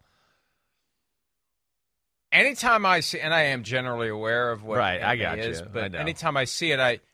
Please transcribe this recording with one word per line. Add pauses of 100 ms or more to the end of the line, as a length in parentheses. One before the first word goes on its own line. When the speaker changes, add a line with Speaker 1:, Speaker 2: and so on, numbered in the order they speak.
(2250)
Speaker 1:
Anytime
I
see,
and
I
am
generally
aware
of
what
Speaker 2:
Right,
I
Speaker 1:
anime
Speaker 2:
got
Speaker 1:
is,
Speaker 2:
you.
Speaker 1:
but
Speaker 2:
I
know.
Speaker 1:
anytime
I
see
it,
I, (140)